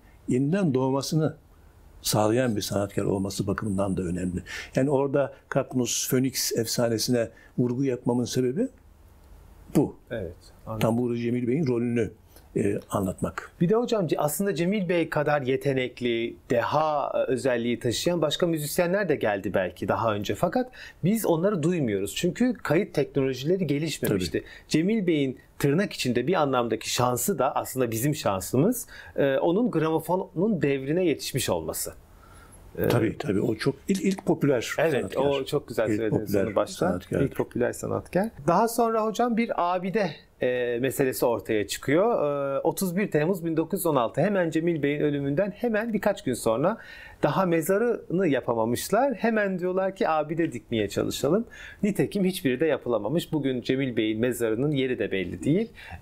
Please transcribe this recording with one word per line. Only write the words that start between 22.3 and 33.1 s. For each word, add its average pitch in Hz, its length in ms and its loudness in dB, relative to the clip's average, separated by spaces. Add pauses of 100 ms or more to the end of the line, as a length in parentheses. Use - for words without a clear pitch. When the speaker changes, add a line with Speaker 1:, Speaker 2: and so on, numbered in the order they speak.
Speaker 2:
kayıt 190 400 0
teknolojileri 139 720 0
gelişmemişti. 113 760 -2
Speaker 1:
Tabii. - 80 -12 (200)
Speaker 2:
Cemil 185 380 2
Bey'in 143 320 0 (200)
tırnak 151 340 2
içinde 123 340 0
bir 180 80 2
anlamdaki 123 560 2
şansı 123 480 2
da 131 180 2
aslında 120 340 -2
bizim 127 240 0
şansımız, 127 720 0 (300)
e, 135 220 2
onun 190 320 2
gramofonun 160 920 0
devrine 139 420 0
yetişmiş 131 460 0
olması. 80 420 -4 (880)
E, 110 100 2
Speaker 1:
Tabii, 107 300 2